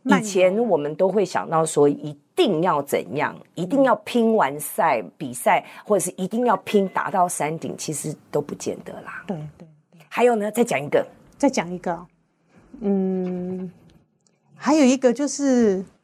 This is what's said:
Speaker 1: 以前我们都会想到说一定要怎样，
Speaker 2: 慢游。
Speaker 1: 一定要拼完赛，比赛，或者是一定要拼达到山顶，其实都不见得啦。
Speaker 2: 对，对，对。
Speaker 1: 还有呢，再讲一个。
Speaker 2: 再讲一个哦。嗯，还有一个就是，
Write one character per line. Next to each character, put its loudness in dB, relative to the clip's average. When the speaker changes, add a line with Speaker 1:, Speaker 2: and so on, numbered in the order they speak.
Speaker 1:
以 4
前 2
我 2
们 -2
都 2
会 2
想 -4
到 2
说 4
一 -4
定 2
要 0
怎 -4
样， -2
Speaker 2:
慢 -18
游。 -6
Speaker 1:
一 -6
定 2
要 4
拼 0
完 0
赛， 0
比 -10
赛， 0
或 2
者 0
是 -6
一 -4
定 -2
要 4
拼 0
达 -4
到 2
山 -4
顶， -8
其 -8
实 -6
都 0
不 -10
见 -8
得 -14
啦。 -16
Speaker 2:
对， -8
对， -20
对。 -20
Speaker 1:
还 0
有 4
呢， -2
再 0
讲 -2
一 -8
个。 2
Speaker 2:
再 2
讲 -2
一 -8
个 -6
哦。 -8
嗯， -2
还 2
有 6
一 6
个 2
就 -2
是， 2